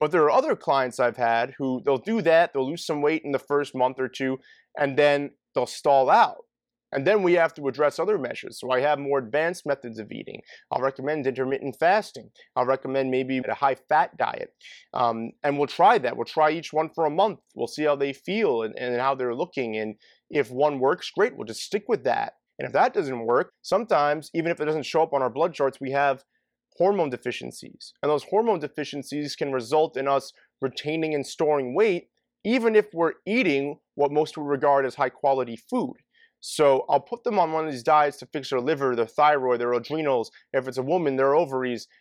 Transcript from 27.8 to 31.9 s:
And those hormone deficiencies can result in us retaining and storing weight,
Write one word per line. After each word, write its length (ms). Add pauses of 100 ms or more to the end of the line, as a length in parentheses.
And 80
those 140
hormone 340
deficiencies 800
can 160
result 420
in 140
us 240 (260)
retaining 560
and 100
storing 480
weight, 360 (340)